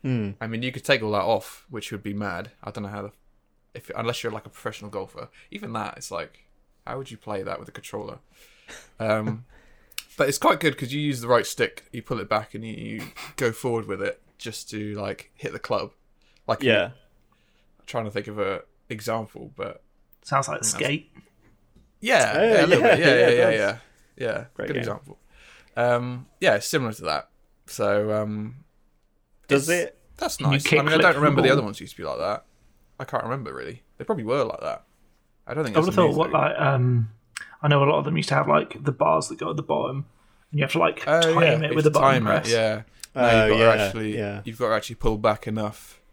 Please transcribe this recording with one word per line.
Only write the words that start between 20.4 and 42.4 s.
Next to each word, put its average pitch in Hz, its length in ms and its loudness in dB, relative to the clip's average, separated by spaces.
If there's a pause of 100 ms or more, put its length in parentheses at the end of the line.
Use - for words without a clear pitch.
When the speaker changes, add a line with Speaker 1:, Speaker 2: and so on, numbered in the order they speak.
Speaker 3:
like - 100 -6
Speaker 2:
I - 20 -8
think 110 120 -2
that's - 120 -4
Speaker 3:
Skate. 143 280 -4 (880)
Speaker 2:
Yeah, 175 360 4
Speaker 1:
Oh, 170 60 4
Speaker 2:
yeah, 220 220 6
a - 20 4
little - 180 6
Speaker 1:
yeah, 190 120 8
Speaker 2:
bit. - 40 0
Yeah, - 60 4
Speaker 1:
yeah, 135 80 8
Speaker 2:
yeah, 123 140 6
Speaker 1:
it 120 100 6
Speaker 2:
yeah, 117 120 6
Speaker 1:
does. 113 80 2
Speaker 2:
yeah. 104 180 2 (500)
Yeah, 107 180 -4 (100)
Speaker 1:
Great 104 140 -6
Speaker 2:
good - 60 -4
Speaker 1:
game. - 60 -2
Speaker 2:
example. - 380 -10 (580)
Um, 123 500 0 (140)
yeah, 160 160 4
it's 101 100 -4
similar 127 280 -2
to - 80 -16
that. 78 260 -4 (380)
So, 104 460 0
um, 107 520 -6 (840)
Speaker 1:
Does 139 200 2
Speaker 2:
it's, 175 220 0
Speaker 1:
it - 80 -20 (180)
Speaker 2:
that's - 200 -6
Speaker 3:
Can - 100 -4
you 143 60 2
Speaker 2:
nice. 143 200 0
I 156 40 6
mean, 147 120 4
I 156 80 2
Speaker 3:
kickflip 160 60 4
Speaker 2:
don't 175 140 6
remember 143 260 4
Speaker 3:
the 131 60 6
Speaker 2:
the 131 40 6
other 139 100 4
Speaker 3:
ball? 110 40 -4
Speaker 2:
ones 101 140 -10
used - 160 -16
to 87 60 -12
be 82 40 -6
like 65 120 -6
that. 95 260 -4 (560)
I 131 40 -8
can't 123 200 -4
remember, 120 280 -6
really. 65 300 -10 (160)
They 127 60 -12
probably 165 200 -4
were 127 200 0
like - 160 -6
that. - 240 -6 (640)
I 123 80 -8
don't 151 100 -2
think 120 120 0
Speaker 3:
I 160 40 6
Speaker 2:
that's 185 160 0
Speaker 3:
would've - 20 4
Speaker 2:
a 185 40 6
new 156 100 6
Speaker 3:
thought, 139 60 0
what, 165 80 2
Speaker 2:
thing. 156 140 0
Speaker 3:
like, 143 200 0
um, 123 500 2 (520)
I 151 60 0
know 143 140 6
a 139 80 6
lot 156 80 4
of 143 60 0
them 160 120 -2
used 156 120 -2
to 147 80 0
have, 143 100 2
like, 147 380 2
the 143 80 0
bars 156 360 2
that - 100 -10
go 165 120 -6
at 165 60 -4
the - 80 -6
bottom, 135 400 -2 (480)
and 147 80 -2
you 143 40 2
have - 80 -6
to, 160 60 0
like, - 300 0
Speaker 2:
Oh, 160 120 4
Speaker 3:
time 165 220 4
Speaker 2:
yeah, 160 60 6 (180)
Speaker 3:
it 156 40 -2
Speaker 2:
you - 60 -2
Speaker 3:
with 151 80 2
Speaker 2:
have 151 100 6
Speaker 3:
the 147 40 4
Speaker 2:
to - 20 4
Speaker 3:
button 135 240 4
Speaker 2:
time - 20 0
it, 107 40 2 (120)